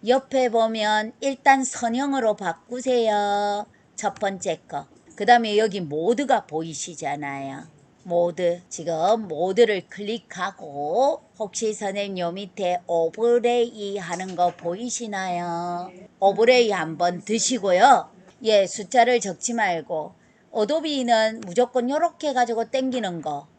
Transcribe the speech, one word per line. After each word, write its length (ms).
옆에 440
보면 680
일단 440
선형으로 720
바꾸세요. 1300
첫 180
번째 540
거. 180
그 100
다음에 320
여기 220
모드가 680
보이시잖아요. 1300
모드. 680
지금 600
모드를 600
클릭하고 1300
혹시 360
선생님 440
요 140
밑에 540
오버레이 1120
하는 380
거 200
보이시나요? 1300
오버레이 520
한번 500
드시고요. 920
예, 240
숫자를 540
적지 320
말고 640
어도비는 920
무조건 480
요렇게 400
해가지고 400
당기는 500
거. 280